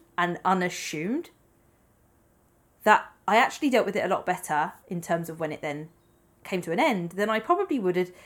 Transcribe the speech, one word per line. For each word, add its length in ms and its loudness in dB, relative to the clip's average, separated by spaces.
and 260 0
unassumed 840 -2
that 280 4
I 100 4
actually 320 2
dealt 160 4
with 100 -4
it 80 0
a 60 0
lot 160 0
better 480 -2
in 120 -6
terms 300 -4
of 100 -12
when 120 -4
it 100 -10
then 280 -8
came 200 -4
to 80 -4
an 80 0
end 320 0
than 180 -2
I 100 0
probably 380 0
would 180 0
have 160 0